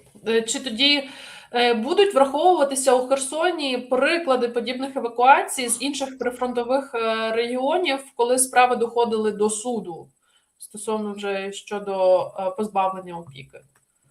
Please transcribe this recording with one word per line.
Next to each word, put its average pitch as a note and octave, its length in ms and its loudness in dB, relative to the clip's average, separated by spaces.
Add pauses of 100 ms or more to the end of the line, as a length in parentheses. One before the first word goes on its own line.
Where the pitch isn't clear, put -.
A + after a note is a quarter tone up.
(280)
е, A3+ 140 2
чи A3+ 180 -4
тоді, C4+ 440 2 (500)
е, A#3+ 200 4
будуть E4+ 420 2
враховуватися C#4 800 4
у B3+ 120 2
Херсоні D4 720 -2
приклади C4 720 0
подібних B3 480 -4
евакуацій B3+ 760 2
з A3+ 120 -4
інших C4+ 360 -6
прифронтових, B3+ 760 -2
е, A3 360 -2
регіонів, C4+ 680 0 (160)
коли B3 240 2
справи B3 360 4
доходили A3+ 560 0
до G3+ 180 0
суду G#3 580 -8 (500)
стосовно G#3+ 560 -6
вже G3 380 -6
щодо, F#3+ 720 2 (180)
е, F#3 180 -2
позбавлення F#3+ 640 -2
опіки? C#3 400 -20 (520)